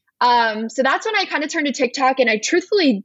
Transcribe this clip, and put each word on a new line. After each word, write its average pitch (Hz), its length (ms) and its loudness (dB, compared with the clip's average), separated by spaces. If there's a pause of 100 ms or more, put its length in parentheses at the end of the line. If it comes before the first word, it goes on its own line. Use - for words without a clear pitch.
(200)
Um, 226 500 2
so - 120 -4
that's 285 240 0
when 427 100 -4
I 381 100 0
kind 302 180 -4
of 302 80 -6
turned 311 160 -2
to 269 40 -2
TikTok, 262 480 0
and 233 100 2
I 220 140 0
truthfully 330 600 0